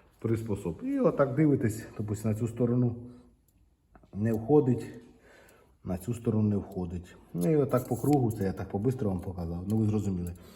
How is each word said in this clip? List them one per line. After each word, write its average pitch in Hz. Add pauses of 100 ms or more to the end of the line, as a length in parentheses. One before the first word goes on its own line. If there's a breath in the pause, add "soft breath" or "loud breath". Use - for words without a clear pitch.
(180 soft breath)
приспособ. 113
І 277
отак 143
дивитесь, 135 (120)
допустимо, 107
на 107
цю 120
сторону 120 (1200 loud breath)
не 110
входить, 127 (1000 soft breath)
на 90
цю 120
сторону 107
не 104
входить. 87 (180)
Ну 170
і 156
отак 131
по -
кругу, 131
це 104
я 95
так 95
по-бистрому 104
вам 87
показав, 87
ну 107
ви 110
зрозуміли. 95 (240 loud breath)